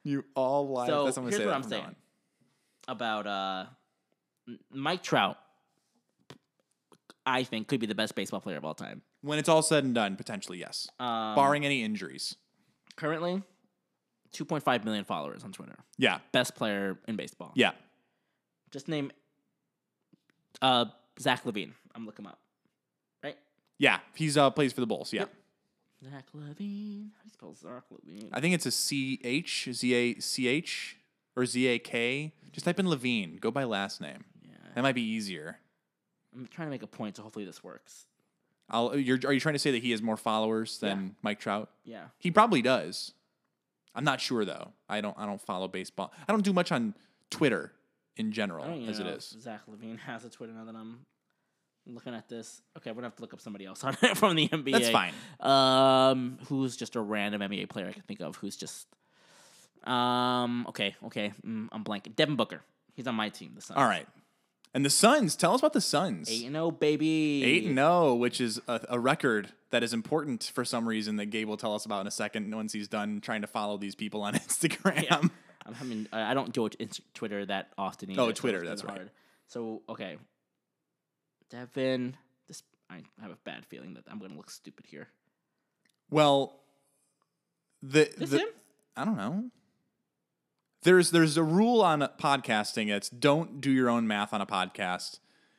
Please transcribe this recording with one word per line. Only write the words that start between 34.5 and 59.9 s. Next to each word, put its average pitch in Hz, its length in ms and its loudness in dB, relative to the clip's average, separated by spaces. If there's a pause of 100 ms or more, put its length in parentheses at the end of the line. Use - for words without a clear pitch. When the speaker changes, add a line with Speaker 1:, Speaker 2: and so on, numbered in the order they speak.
Speaker 1:
That 120 60 -2
might 131 140 4
be 123 80 -2
easier. 98 560 -6 (760)
Speaker 2:
I'm 123 120 -16
trying 165 200 -12
to 147 40 -6
make 120 120 -10
a 104 40 -12
point, 107 300 -10
so 104 60 -16
hopefully 107 220 -12
this - 180 -16
works. - 420 -20 (640)
Speaker 1:
I'll, 120 260 0
you're, 131 300 2
are 143 80 2
you 131 60 4
trying 151 160 2
to 139 40 0
say 143 120 2
that 117 100 2
he 123 100 0
has 110 100 0
more 110 140 0
followers 110 680 0
Speaker 2:
Yeah. 107 80 0
Speaker 1:
than 98 340 -4
Mike 104 160 -2
Trout? 107 300 -4 (140)
Speaker 2:
Yeah. 107 200 -16 (160)
Speaker 1:
He 180 100 -2
probably 202 320 6
does. 110 520 0 (840)
I'm 120 80 -6
not 139 180 0
sure 113 240 -2
though. - 240 -8 (180)
I 107 140 -4
don't, 104 160 -6
I 104 80 -8
don't 101 160 -8
follow 95 260 -6
baseball. 95 460 -8 (140)
I - 40 2
don't 214 120 4
do 196 100 2
much 175 180 2
on 117 220 0 (380)
Twitter 107 420 0 (420)
in 110 160 -2
general 98 320 -4
Speaker 2:
I 143 40 -8
don't 165 100 -8
even 117 120 -8
Speaker 1:
as 107 100 -6
it 95 60 -6
Speaker 2:
know 87 60 -6
Speaker 1:
is. - 240 -12
Speaker 2:
if 110 60 -20
Zach 113 260 -14
Levine 113 300 -14
has 117 260 -12
a 120 60 -16
Twitter 113 240 -16
now 113 120 -16
that 113 100 -16
I'm 113 240 -16 (960)
looking 120 180 -12
at 113 160 -14
this. 113 320 -14 (160)
Okay, - 140 -10
we're 107 40 -10
gonna 123 120 -8
have 117 80 -16
to - 60 -18
look 113 120 -14
up - 80 -18
somebody 98 240 -14
else 95 180 -12
on 135 160 -2
<laughs> - 20 -16
it 220 160 6
from 190 180 4
the 156 160 4
N 160 120 -2
B 135 100 -2
A. - 60 6
Speaker 1:
That's 117 100 4
fine. 92 240 4 (260)
Speaker 2:
Um, 131 960 6 (100)
who's 135 300 -2
just - 180 -8
a 117 60 -2
random 104 400 -2
N 98 80 -2
B 98 120 -2
A 98 60 -6
player 98 200 -8
I - 60 -8
can 202 100 -20
think - 180 -12
of 78 160 -6
who's - 200 -8
just, - 300 -12 (1000)
um, 123 840 0